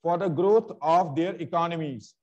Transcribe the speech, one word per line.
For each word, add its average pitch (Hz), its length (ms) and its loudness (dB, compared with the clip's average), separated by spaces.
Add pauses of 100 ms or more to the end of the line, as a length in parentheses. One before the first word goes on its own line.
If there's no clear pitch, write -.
for 170 140 0
the 190 100 -2
growth 196 440 2 (100)
of 160 340 2
their 175 200 -2
economies 165 880 -6